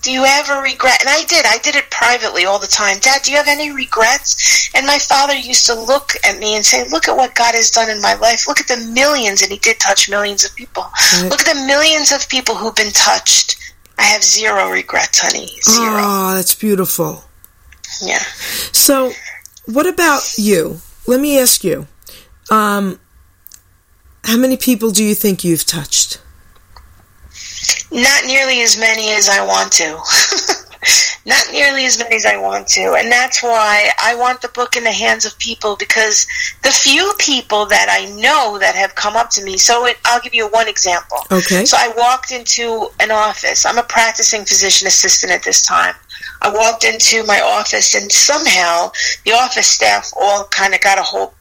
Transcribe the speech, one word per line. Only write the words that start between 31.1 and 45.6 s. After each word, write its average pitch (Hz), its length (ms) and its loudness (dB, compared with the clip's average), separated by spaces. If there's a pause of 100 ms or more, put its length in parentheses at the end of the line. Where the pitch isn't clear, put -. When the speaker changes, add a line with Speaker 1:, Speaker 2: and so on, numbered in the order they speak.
Speaker 1:
Not - 260 0
nearly 269 320 0
as 247 140 0
many 226 180 -2
as 208 80 -2
I 208 120 2
want 196 320 -6
to. 190 260 0
And 226 160 0
that's 247 320 0
why 214 480 2 (120)
I 226 120 2
want 247 260 0
the 240 80 -8
book 247 280 -4
in 240 80 -4
the 226 80 0
hands 226 320 0
of 214 140 -8
people, 214 380 -4
because 214 500 0 (360)
the 269 80 2
few 330 480 2
people 214 480 0
that 202 240 2
I 196 200 -2 (100)
know 240 380 2
that 190 180 0
have 196 180 -2
come 208 220 -2
up 233 140 0
to 196 140 -2
me, 190 140 -6
so 240 280 2
it, 233 180 0
I'll 240 160 2
give 247 140 -10
you 220 140 0
one 220 200 2
example. 175 500 -2 (120)
Speaker 2:
Okay. 185 340 2
Speaker 1:
So - 140 4
I 233 180 0
walked 247 340 2
into 233 580 -2 (120)
an 214 100 -2
office. 214 560 0
I'm 233 120 0
a 233 40 0
practicing 220 640 0
physician 190 420 2
assistant 190 460 2
at 180 100 -2
this - 180 0